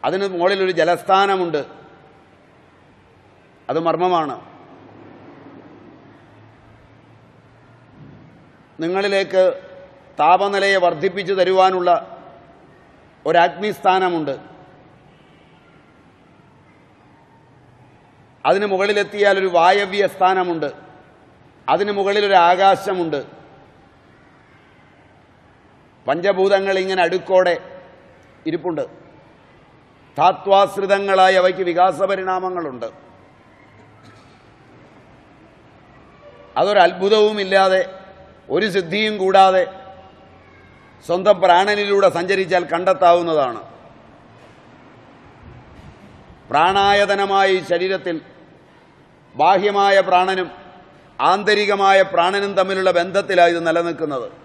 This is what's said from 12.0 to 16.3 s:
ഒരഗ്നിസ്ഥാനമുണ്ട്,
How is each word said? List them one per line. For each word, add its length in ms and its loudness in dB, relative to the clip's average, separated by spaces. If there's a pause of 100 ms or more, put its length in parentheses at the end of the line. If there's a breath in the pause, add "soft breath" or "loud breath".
ഒരഗ്നിസ്ഥാനമുണ്ട്, 1040 0 (4000)